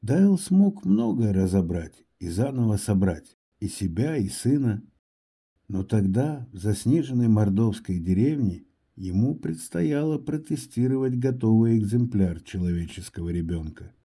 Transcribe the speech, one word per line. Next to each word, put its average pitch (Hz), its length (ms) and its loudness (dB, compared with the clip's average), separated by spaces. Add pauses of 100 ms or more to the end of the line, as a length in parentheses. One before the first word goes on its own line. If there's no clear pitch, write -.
Дайл 185 360 4
смог 196 480 2
многое 107 480 2
разобрать 87 720 0 (140)
и 87 100 -8
заново 113 480 0
собрать — 95 600 0 (220)
и 101 80 -6
себя, 104 500 -2
и 101 120 0
сына. 123 540 0 (840)
Но 95 160 -4
тогда, 120 680 0
в 95 60 -18
заснеженной 120 720 0
мордовской 104 720 2
деревне, 98 640 0 (300)
ему 98 400 0
предстояло 156 840 -2
протестировать 131 1000 -2
готовый 117 600 2
экземпляр 101 640 0
человеческого 87 880 -6
ребёнка 82 640 -6 (160)